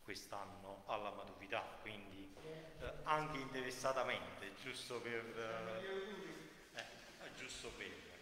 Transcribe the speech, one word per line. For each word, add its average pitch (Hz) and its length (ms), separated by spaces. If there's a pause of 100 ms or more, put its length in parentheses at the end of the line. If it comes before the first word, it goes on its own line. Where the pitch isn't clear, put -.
quest'anno 98 840
alla 104 240
maturità, 101 480 (220)
quindi, 101 520 (460)
eh, 127 120 (120)
anche 151 360
interessatamente, 127 1120 (100)
giusto 120 380
per, 117 200 (1500)
eh, 117 60
eh, 113 60 (500)
giusto 127 400
per. 95 300 (160)